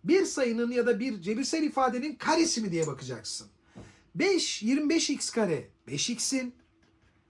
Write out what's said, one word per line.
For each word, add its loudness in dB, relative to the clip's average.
bir 4
sayının 0
ya 2
da 2
bir -4
cebirsel -2
ifadenin 0
karesi 2
mi -2
diye 0
bakacaksın. -10
Beş, 0
yirmi 2
beş 2
x -2
kare, 0
beş -4
x'in, -2